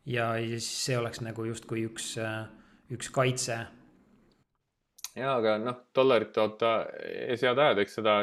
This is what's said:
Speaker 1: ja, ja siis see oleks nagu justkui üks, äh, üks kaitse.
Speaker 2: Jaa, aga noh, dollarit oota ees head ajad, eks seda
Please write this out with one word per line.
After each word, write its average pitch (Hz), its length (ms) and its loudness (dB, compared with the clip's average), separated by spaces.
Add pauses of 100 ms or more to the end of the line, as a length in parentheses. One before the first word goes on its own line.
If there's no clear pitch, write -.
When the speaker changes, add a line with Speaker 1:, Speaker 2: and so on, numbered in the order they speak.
Speaker 1:
ja, 117 320 0
ja 113 200 -2
siis 117 140 -6 (120)
see 131 160 -2
oleks 117 240 -4
nagu 113 240 -6
justkui 113 400 -4
üks, - 320 -8
äh, 110 300 -6 (440)
üks - 220 -10
kaitse. 127 460 0 (1600)
Speaker 2:
Jaa, 131 180 -2
aga 110 220 2
noh, 120 320 -4
dollarit 123 500 4
oota 107 320 2 (300)
ees 117 420 -6
head 127 160 2
ajad, 139 200 6
eks 101 200 0
seda 107 240 4